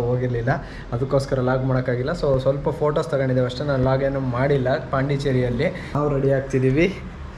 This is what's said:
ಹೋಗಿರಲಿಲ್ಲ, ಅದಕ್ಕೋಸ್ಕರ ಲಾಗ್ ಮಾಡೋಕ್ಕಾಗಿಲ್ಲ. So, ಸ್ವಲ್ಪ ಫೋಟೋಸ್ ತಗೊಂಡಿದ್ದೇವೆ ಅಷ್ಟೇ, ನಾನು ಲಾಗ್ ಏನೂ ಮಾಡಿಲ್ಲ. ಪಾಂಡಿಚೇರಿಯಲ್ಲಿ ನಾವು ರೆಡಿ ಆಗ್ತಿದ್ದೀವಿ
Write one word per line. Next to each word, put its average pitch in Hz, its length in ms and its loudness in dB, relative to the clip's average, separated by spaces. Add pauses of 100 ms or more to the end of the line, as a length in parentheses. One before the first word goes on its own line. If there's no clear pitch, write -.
ಹೋಗಿರಲಿಲ್ಲ, 123 400 0 (440)
ಅದಕ್ಕೋಸ್ಕರ 131 480 0
ಲಾಗ್ 131 240 0
ಮಾಡೋಕ್ಕಾಗಿಲ್ಲ. 127 460 0
So, 135 280 2
ಸ್ವಲ್ಪ 143 300 0
ಫೋಟೋಸ್ 151 420 0
ತಗೊಂಡಿದ್ದೇವೆ 131 340 2
ಅಷ್ಟೇ, 123 180 -4
ನಾನು 139 200 0
ಲಾಗ್ 131 200 2
ಏನೂ 135 160 0 (180)
ಮಾಡಿಲ್ಲ. 131 320 2 (260)
ಪಾಂಡಿಚೇರಿಯಲ್ಲಿ 135 720 0 (240)
ನಾವು 143 220 0
ರೆಡಿ 135 160 2
ಆಗ್ತಿದ್ದೀವಿ 135 560 2 (500)